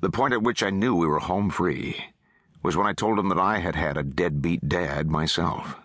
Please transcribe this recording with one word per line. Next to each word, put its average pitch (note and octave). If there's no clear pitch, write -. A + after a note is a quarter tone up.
the F#2+
point C3
at A2+
which A#2
I G2+
knew G2+
we E2+
were D2+
home F#2+
free, -
was F2
when G2
I G2
told G#2+
him G2
that F2
I G2+
had F2
had D2+
a D2+
deadbeat D2+
dad D2+
myself. D#2